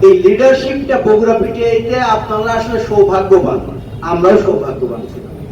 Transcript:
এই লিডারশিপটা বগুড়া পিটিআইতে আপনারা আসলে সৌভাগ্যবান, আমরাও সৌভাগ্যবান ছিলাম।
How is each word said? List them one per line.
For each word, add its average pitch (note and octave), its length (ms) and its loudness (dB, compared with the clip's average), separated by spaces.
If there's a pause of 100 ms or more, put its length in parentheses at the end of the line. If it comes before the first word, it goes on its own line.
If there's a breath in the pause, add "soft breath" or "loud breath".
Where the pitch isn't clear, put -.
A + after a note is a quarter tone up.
এই F#3+ 80 8 (100)
লিডারশিপটা C4 720 2 (100)
বগুড়া A3 340 4
পিটিআইতে A#3 560 -2 (180)
আপনারা G#3+ 440 -4
আসলে A3+ 200 -4 (100)
সৌভাগ্যবান, F#3+ 720 2 (500)
আমরাও F3 260 2 (100)
সৌভাগ্যবান - 560 -4 (100)
ছিলাম। - 220 -14 (180)